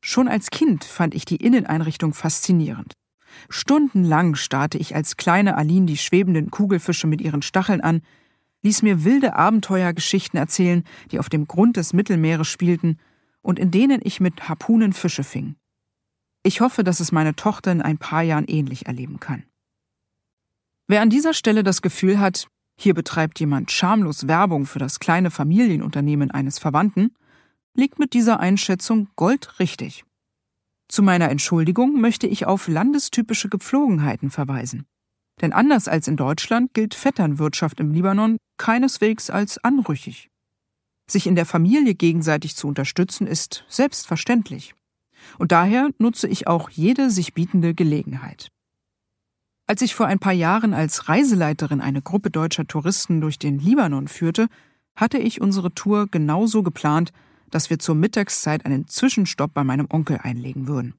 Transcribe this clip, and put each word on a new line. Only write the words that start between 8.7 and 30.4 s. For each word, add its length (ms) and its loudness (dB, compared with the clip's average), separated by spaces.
mir 220 2
wilde 320 4
Abenteuergeschichten 1000 0
erzählen, 460 2
die 60 -4
auf 100 -6
dem 180 -2
Grund 300 4
des 160 -2
Mittelmeeres 560 2
spielten 500 0
und 160 -2
in 120 2
denen 320 4
ich 180 -4
mit 280 -2
Harpunen 440 2
Fische 320 -4
fing. 320 -10
Ich 180 2
hoffe, 220 2
dass 180 0
es 120 -2
meine 240 2
Tochter 360 -2
in 100 0
ein 160 -2
paar 240 -4
Jahren 240 0
ähnlich 400 -4
erleben 340 -10
kann. 240 -10
Wer 140 4
an 80 6
dieser 240 2
Stelle 280 2
das 200 0
Gefühl 360 0
hat, 300 0
hier 180 2
betreibt 440 -4
jemand 320 -2
schamlos 560 0
Werbung 400 2
für 120 -10
das 200 -6
kleine 320 2
Familienunternehmen 1000 0
eines 280 -4
Verwandten, 560 0
liegt 240 0
mit 140 -2
dieser 280 4
Einschätzung 760 0
goldrichtig. 880 -2